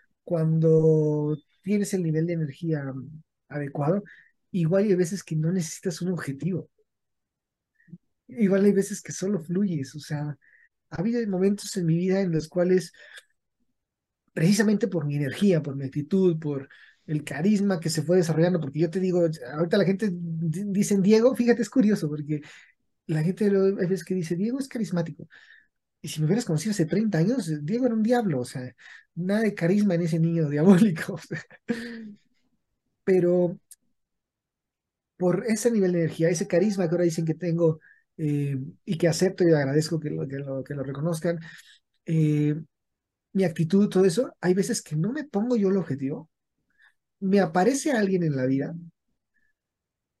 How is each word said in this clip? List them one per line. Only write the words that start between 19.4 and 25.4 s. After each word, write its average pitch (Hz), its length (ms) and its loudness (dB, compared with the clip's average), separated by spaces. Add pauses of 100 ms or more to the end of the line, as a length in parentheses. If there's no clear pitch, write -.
ahorita 165 220 0
la 196 80 4
gente 196 280 0
di-, 170 540 -6
dicen, 202 360 0
"Diego", 220 320 6
fíjate, 233 280 2
es 214 80 -6
curioso, 208 380 2
porque 147 340 -6 (640)
la 156 160 -2
gente 190 280 0
luego 196 300 2
hay 190 60 0
veces 185 180 -2
que 185 100 -4
dice, 170 220 -2
"Diego 226 240 -2
es 269 80 -6
carismático". 175 600 -6 (760)